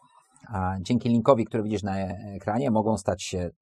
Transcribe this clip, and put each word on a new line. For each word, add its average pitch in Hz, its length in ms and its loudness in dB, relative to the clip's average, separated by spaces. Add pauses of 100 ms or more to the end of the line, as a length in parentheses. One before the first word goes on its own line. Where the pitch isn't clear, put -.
(480)
a, 95 320 -2
dzięki 120 280 0
linkowi, 117 360 4
który 113 180 -2
widzisz 104 200 -2
na 98 160 -2
e-, 98 380 -6
ekranie, 120 340 -2
mogą 107 260 2
stać 95 260 -2
się 90 280 -4 (120)